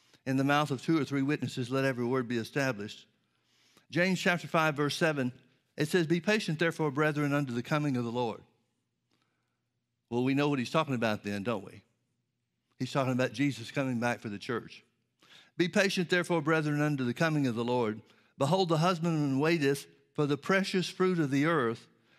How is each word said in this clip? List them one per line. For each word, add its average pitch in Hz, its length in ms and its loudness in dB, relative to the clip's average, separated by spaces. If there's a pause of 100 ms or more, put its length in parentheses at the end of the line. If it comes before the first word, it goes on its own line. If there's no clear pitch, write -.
(260)
"In 135 120 0
the 135 80 2
mouth 147 260 4
of 127 100 -4
two 165 180 2
or 135 40 0
three 139 180 -2
witnesses, 131 480 -4
let 135 140 0
every 123 220 -2
word 127 240 -2
be 120 80 -4
established." 113 680 -4 (880)
James 175 280 0
chapter 175 280 0
five, 156 280 2
verse 143 200 0
seven, 143 380 0 (420)
it 151 140 -2
says, 175 180 2
"Be 170 140 0
patient, 208 360 0
therefore, 160 340 0
brethren, 147 420 0
unto 143 200 -2
the 120 80 -2
coming 147 360 -2
of 120 80 -2
the 113 60 -6
Lord." 117 300 -4 (1700)
Well, 120 140 0
we 135 120 2
know 147 120 2
what 143 120 0
he's 120 120 -4
talking 151 220 0
about 110 300 -2
then, 101 180 -4
don't 98 240 -4
we? - 160 -20 (960)
He's 127 140 -6
talking 131 200 0
about 123 220 0
Jesus 120 380 -2
coming 131 280 -2
back 120 200 -2
for 117 100 -10
the 101 80 -8
church. - 460 -10 (760)
"Be 180 100 2
patient, 190 420 2
therefore, 175 320 2
brethren, 151 380 0
unto 147 240 0
the 120 100 0
coming 151 340 0
of 113 80 -2
the 117 100 -2
Lord. 117 360 0 (360)
Behold, 170 320 2
the 165 80 4
husbandman 160 640 2
waiteth 147 480 2 (260)
for 151 120 0
the 139 120 0
precious 190 500 0
fruit 185 320 0
of 139 120 0
the 139 140 2
earth, 127 420 0 (320)